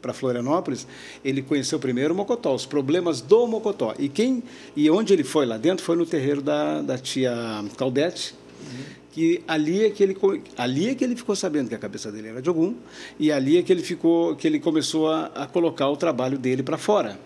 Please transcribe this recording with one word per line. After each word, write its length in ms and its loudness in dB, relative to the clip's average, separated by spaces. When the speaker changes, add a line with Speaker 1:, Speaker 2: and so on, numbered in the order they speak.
Speaker 1:
pra 100 -6
Florianópolis, 720 -2
ele 180 0
conheceu 380 -2
primeiro 320 0
o 40 0
Mocotó, 380 0
os 120 -4
problemas 540 0
do 260 6
Mocotó. 520 -2
E 100 -2
quem, 340 0
e 140 4
onde 220 4
ele 120 4
foi 220 2
lá 100 -2
dentro 280 0
foi 120 2
no 100 2
terreiro 360 0
da, 400 0
da 160 -4
tia 340 -2
Claudete, 580 -2
Speaker 2:
Uhum. 260 -14
Speaker 1:
que 340 2
ali 380 0
é 60 4
que 120 0
ele 120 2
co-, 240 2
ali 320 0
é 60 0
que 100 0
ele 100 0
ficou 220 -4
sabendo 320 -2
que 60 -6
a 40 -8
cabeça 320 -10
dele 180 -12
era 120 -10
de 80 -2
Ogum, 260 2
e 120 4
ali 280 4
é 40 4
que 80 -4
ele 120 4
ficou, 520 2
que 120 -4
ele 120 2
começou 520 0
a, 240 0
a 120 -6
colocar 440 0
o 60 0
trabalho 420 -2
dele 240 0
pra 160 -2
fora 480 0